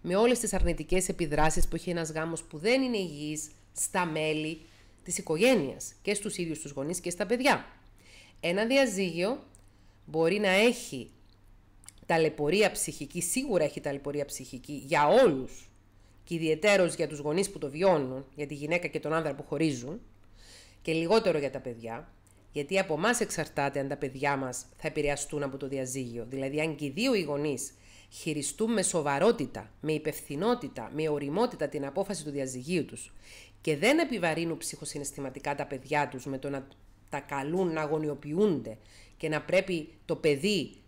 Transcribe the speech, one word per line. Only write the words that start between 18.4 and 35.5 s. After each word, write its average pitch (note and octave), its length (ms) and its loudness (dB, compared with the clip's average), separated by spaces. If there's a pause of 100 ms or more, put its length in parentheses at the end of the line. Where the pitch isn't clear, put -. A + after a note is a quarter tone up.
τη D3 60 -8
γυναίκα D#3 340 -2
και D3 120 -2
τον D3+ 140 -2
άνδρα D#3 220 0
που C#3+ 80 -12
χωρίζουν, D3 580 -2 (800)
και E3 120 -2
λιγότερο E3+ 440 4
για C#3 140 -2
τα C3 80 -8
παιδιά, A#2 540 -10 (380)
γιατί D3 280 -2
από F#3+ 140 0
εμάς G#3+ 260 2
εξαρτάται D3 600 -2
αν C#3 80 -2
τα C#3 100 -6
παιδιά C#3 400 -2
μας C3 280 -6 (120)
θα D#3+ 100 -4
επηρεαστούν C#3+ 560 -2
από C3+ 140 -6
το C3+ 100 -8
διαζύγιο. B2+ 600 -6
Δηλαδή, C3+ 320 -4
αν D#3+ 140 -2
και C#3+ 100 -6
οι C#3+ 40 -2
δύο A3+ 260 2
οι G3 60 2
γονείς D3 520 -2 (360)
χειριστούν E3+ 640 -2
με G3+ 80 2
σοβαρότητα, D3 880 2 (100)
με D3+ 100 -2
υπευθυνότητα, D3+ 1000 -4
με D#3 160 0
ωριμότητα D3+ 580 -2
την C#3 180 -4
απόφαση D#3+ 380 -4
του D3+ 60 -10
διαζυγίου C3+ 560 -2
τους - 280 -16 (480)
και D#3 160 0
δεν B3 220 4
επιβαρύνουν E3+ 580 0
ψυχοσυναισθηματικά C#3+ 1000 -8